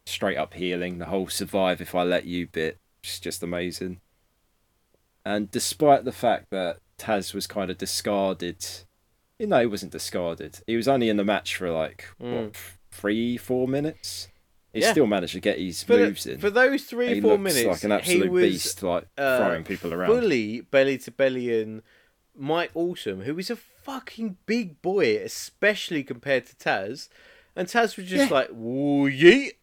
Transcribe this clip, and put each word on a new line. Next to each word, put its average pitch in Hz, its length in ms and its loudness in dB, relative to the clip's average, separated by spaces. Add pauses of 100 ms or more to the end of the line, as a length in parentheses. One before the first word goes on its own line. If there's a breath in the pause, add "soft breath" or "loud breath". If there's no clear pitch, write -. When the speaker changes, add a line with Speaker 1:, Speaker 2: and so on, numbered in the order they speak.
Speaker 1:
straight 98 320 -4
up 76 160 -4
healing, 90 460 -4
the 85 80 -8
whole 92 220 -2
"survive 92 520 0
if 87 140 -10
I 90 80 2
let 90 240 0
you" 87 200 -4
bit, 80 300 -4 (260)
it's - 160 -10
just - 240 -8
amazing. 87 580 -6 (1200)
And 104 260 -2
despite 139 540 4
the 123 80 -4
fact - 380 0
that 92 260 -4 (220)
Taz 104 340 -2
was 98 140 -6
kind 95 240 -4
of 92 80 -10
discarded, 95 880 -4 (720)
you 220 80 -6
know, 175 140 4
he 117 60 4
wasn't 98 260 -6
discarded. - 760 -6
He 113 100 0
was 117 120 0
only 127 200 4
in 107 80 2
the 101 80 2
match - 320 -2
for, 92 140 -4
like, 80 340 -4 (160)
Speaker 2:
Mm. 123 140 -8
Speaker 1:
what, 110 180 -6
th-, - 120 -18 (260)
three, 113 480 -2
four 127 280 -2
minutes? 143 640 -6 (460)
He 113 80 -2
Speaker 2:
Yeah. 208 100 6
Speaker 1:
still 151 140 6
managed 95 260 0
to 92 80 -10
get 101 180 0
his 87 240 -6
Speaker 2:
For 240 140 6
the, - 80 6
Speaker 1:
moves - 220 -2
in. 131 120 -8
Speaker 2:
for 202 120 0
those 254 340 4
three, 240 300 -2
Speaker 1:
He 208 80 0
Speaker 2:
four 214 160 6
Speaker 1:
looks 190 160 0
Speaker 2:
minutes, 117 120 4
Speaker 1:
like 92 180 0
an 104 80 2
Speaker 2:
he 104 40 4
Speaker 1:
absolute 180 340 2
Speaker 2:
was, 180 120 4
Speaker 1:
beast, - 400 0
like, 87 240 -2 (100)
Speaker 2:
uh, 135 220 2
Speaker 1:
throwing 120 260 0
people 87 300 -6
around. 90 160 0
Speaker 2:
fully 127 500 2
belly 135 380 2
to - 120 -14
belly 127 480 0
in 110 240 -6 (540 soft breath)
Mike 151 380 -2
Awesome, 165 480 -4
who 143 160 -6
is 190 100 -8
a - 80 -6
fucking - 800 -12 (100)
big 208 360 -4
boy, 165 360 2
especially 170 840 -2
compared 131 440 -4
to - 100 -20
Taz. 110 520 -4 (460 soft breath)
And 185 140 -4
Taz 240 280 0
was 185 120 -14
just 269 220 2
Speaker 1:
Yeah. 160 40 2
Speaker 2:
like, 135 160 2
"Woo, 139 580 0
yeet." 175 440 8 (100)